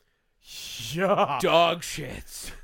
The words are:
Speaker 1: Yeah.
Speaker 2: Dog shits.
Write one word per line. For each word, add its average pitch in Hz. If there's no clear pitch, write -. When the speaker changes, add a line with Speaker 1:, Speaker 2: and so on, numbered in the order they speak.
Speaker 1:
Yeah. 180
Speaker 2:
Dog 170
shits. -